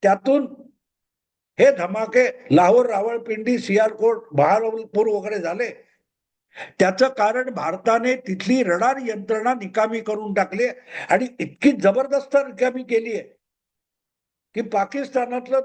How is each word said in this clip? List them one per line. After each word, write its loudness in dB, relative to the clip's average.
त्यातून 2
हे 6
धमाके -2
लाहोर, 6
रावळपिंडी, -2
सियालकोट, 0
बहावलपूर 0
वगैरे -4
झाले. -8
त्याचं 4
कारण -2
भारताने -2
तिथली -2
रडार 0
यंत्रणा -4
निकामी -2
करून -6
टाकली -2
आणि 2
इतकी 2
जबरदस्त 0
निकामी -2
केली -2
आहे -6
की -2
पाकिस्तानातलं -2